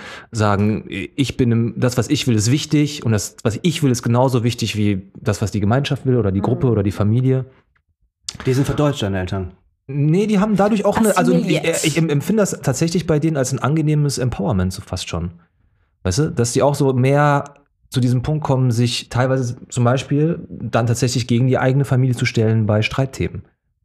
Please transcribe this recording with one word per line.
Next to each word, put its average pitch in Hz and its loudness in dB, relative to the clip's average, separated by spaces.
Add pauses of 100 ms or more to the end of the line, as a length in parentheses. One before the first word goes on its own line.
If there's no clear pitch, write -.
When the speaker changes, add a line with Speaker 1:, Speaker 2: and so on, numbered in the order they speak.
(320)
Speaker 1:
sagen, 104 0
„Ich - -6
bin 120 2
im, 117 0
das, 123 0
was 117 0
ich 151 -2
will, 120 2
ist 107 0
wichtig 147 0
und 117 0
das, - -4
was 107 -2
ich - 0
will, 135 4
ist 117 -2
genauso 123 2
wichtig 117 -2
wie 104 -2 (100)
das, 107 -2
was 104 -2
die 107 -4
Gemeinschaft 120 0
will 127 2
oder 104 0
die 98 0
Gruppe 117 0
Speaker 2:
Mhm. 120 2
Speaker 1:
oder 104 2
die 98 0
Familie.“ 127 0 (1000)
Speaker 3:
Die 131 2
sind 135 0
verdeutscht, 143 0
deine 98 -2
Eltern. 92 -6 (400)
Speaker 1:
Nee, 156 0
die 208 2
haben 214 2
dadurch 202 2
auch 202 0
eine, 214 2
also 180 4
Speaker 2:
Assimiliert. 165 0 (180)
Speaker 1:
ich, 151 0
ich - -6
empfinde 165 2
das 180 0 (100)
tatsächlich 165 -2
bei 156 2
denen 156 0
als 131 -2
ein 120 -2
angenehmes 151 0
Empowerment, 117 -2
so - -12
fast - -8
schon. 87 -6 (720)
Weißt 95 0
du, 160 0
dass 117 0
die - 2
auch 143 4
so 135 2
mehr 143 2 (340)
zu - -4
diesem 123 2
Punkt 151 -4
kommen, 131 2
sich 117 -2
teilweise 127 -2 (120)
zum 123 -2
Beispiel 143 0
dann 120 -2
tatsächlich 120 0
gegen 120 2
die 127 2
eigene 131 2
Familie 127 2
zu 120 -2
stellen 110 2
bei 107 2
Streitthemen. 95 -4 (420)